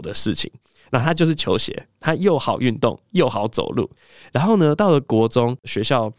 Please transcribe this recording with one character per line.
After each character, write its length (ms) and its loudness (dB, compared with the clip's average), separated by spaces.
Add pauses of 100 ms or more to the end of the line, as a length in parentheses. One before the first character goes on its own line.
的 120 -10
事 220 -2
情。 160 -6 (400)
那 80 2
它 140 2
就 120 2
是 80 2
球 240 -2
鞋， 300 -6 (140)
它 140 2
又 220 2
好 220 -2
运 180 0
动， 220 -2 (120)
又 180 2
好 180 -4
走 240 -4
路。 180 -2 (440)
然 120 0
后 120 4
呢， 180 2
到 160 2
了 80 4
国 260 2
中， 380 0
学 180 -6
校 380 -2